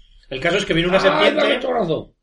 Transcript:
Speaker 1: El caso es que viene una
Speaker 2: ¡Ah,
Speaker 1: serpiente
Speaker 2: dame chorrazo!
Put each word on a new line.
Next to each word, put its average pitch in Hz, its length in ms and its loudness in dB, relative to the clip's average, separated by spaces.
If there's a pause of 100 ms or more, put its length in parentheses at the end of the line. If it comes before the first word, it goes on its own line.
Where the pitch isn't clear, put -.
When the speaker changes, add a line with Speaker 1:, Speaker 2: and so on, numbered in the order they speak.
(300)
Speaker 1:
El 131 100 -10
caso 170 180 0
es - 80 -2
que - 80 -4
viene 170 160 0
una 185 80 2
Speaker 2:
¡Ah, 180 40 2
Speaker 1:
serpiente - 400 2
Speaker 2:
dame 247 180 0
chorrazo! 208 640 -4